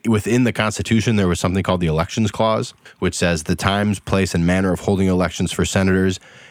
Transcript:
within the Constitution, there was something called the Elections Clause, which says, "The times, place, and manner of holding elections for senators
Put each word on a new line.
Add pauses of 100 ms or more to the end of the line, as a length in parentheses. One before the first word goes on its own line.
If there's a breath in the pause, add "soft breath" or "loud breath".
within
the
Constitution,
there
was
something
called
the
Elections
Clause, (240 loud breath)
which
says,
"The
times,
place,
and
manner
of
holding
elections
for
senators (320 loud breath)